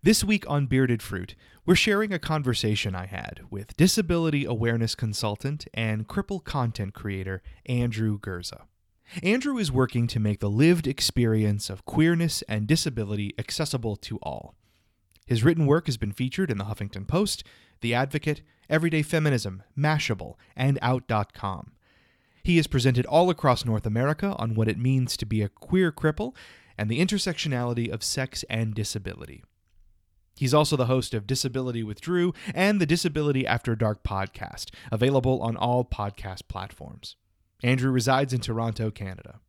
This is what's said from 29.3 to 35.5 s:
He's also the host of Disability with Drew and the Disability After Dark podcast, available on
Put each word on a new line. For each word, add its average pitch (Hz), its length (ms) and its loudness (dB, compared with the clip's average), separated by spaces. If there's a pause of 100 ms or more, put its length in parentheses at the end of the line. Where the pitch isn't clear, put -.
He's 127 160 0
also 151 240 4
the 127 80 2
host 127 280 0
of 104 140 -4
Disability 127 560 -4
with 107 160 -8
Drew 175 340 0 (220)
and 202 240 4
the 170 60 4
Disability 147 600 0
After 117 300 0
Dark 107 260 0
podcast, - 680 -8 (180)
available 131 520 2
on 117 160 -2